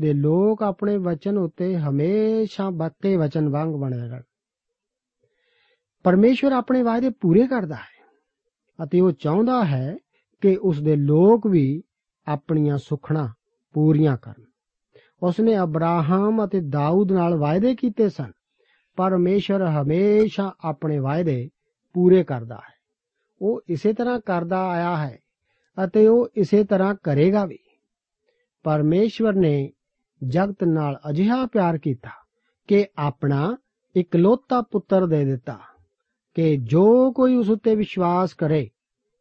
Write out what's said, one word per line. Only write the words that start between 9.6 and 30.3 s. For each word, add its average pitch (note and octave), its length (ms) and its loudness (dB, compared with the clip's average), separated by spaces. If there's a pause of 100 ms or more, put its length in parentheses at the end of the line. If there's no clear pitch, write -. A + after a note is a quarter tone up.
ਹੈ C#3 320 -4 (440)
ਕਿ F#3+ 220 4
ਉਸ D#3 200 0
ਦੇ D3+ 140 2
ਲੋਕ E3+ 500 4
ਵੀ D#3 360 2 (460)
ਆਪਣੀਆਂ D3 500 -2
ਸੁਖਣਾ D3 540 -6 (400)
ਪੂਰੀਆਂ D3+ 440 2
ਕਰਨ। A#2 280 -16 (760)
ਉਸਨੇ G#3 360 0
ਅਬਰਾਹਮ E3+ 840 0
ਅਤੇ G3 160 -4
ਦਾਊਦ D#3+ 520 0
ਨਾਲ F3 220 0
ਵਾਅਦੇ E3+ 400 0
ਕੀਤੇ A3 340 -2
ਸਨ। C3+ 240 -10 (640)
ਪਰਮੇਸ਼ਵਰ F#3+ 640 0
ਹਮੇਸ਼ਾ F#3+ 920 0 (120)
ਆਪਣੇ D#3 340 -4
ਵਾਅਦੇ C#3 500 -4 (440)
ਪੂਰੇ F3+ 320 4
ਕਰਦਾ A#2+ 300 -10
ਹੈ। - 180 -20 (720)
ਉਹ G#3+ 260 -2
ਇਸੇ F3 240 -2
ਤਰ੍ਹਾਂ B3 280 -4
ਕਰਦਾ F#3 480 -4
ਆਇਆ F3 280 -4
ਹੈ C#3 220 -6 (680)
ਅਤੇ G#3+ 220 4
ਉਹ A#3 300 4
ਇਸੇ G#3 280 2
ਤਰ੍ਹਾਂ G3 380 0
ਕਰੇਗਾ F3 420 2
ਵੀ। D3 140 -12 (1040)
ਪਰਮੇਸ਼ਵਰ F3 720 0
ਨੇ D3 400 0 (560)
ਜਗਤ F#3+ 360 -2